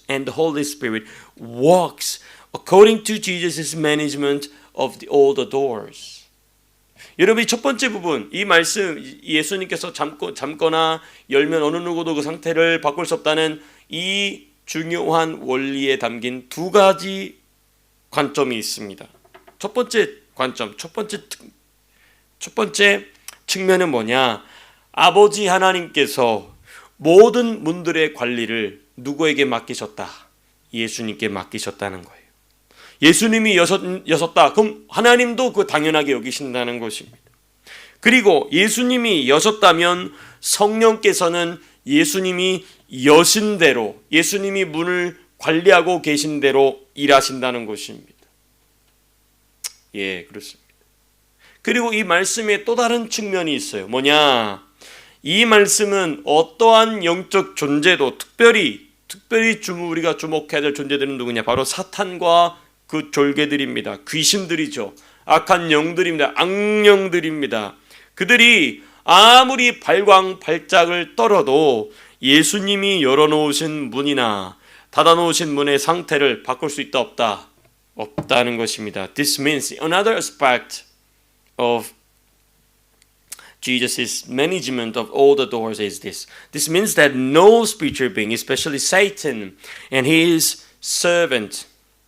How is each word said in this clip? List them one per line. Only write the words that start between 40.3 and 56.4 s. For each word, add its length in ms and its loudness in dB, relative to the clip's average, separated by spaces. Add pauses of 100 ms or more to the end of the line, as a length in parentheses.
성령께서는 1160 0 (300)
예수님이 800 0 (400)
여신 520 6
대로, 440 0 (100)
예수님이 540 -2
문을 520 -4 (200)
관리하고 640 2
계신 400 -2
대로 400 2 (140)
일하신다는 720 0
것입니다. 480 -14 (1800)
예, 300 -8
그렇습니다. 420 -20 (920)
그리고 320 -2
이 100 -2
말씀에 640 -2
또 100 -2
다른 340 -2
측면이 460 -4
있어요. 320 -8
뭐냐? 800 2 (540)
이 240 2
말씀은 800 2
어떠한 800 2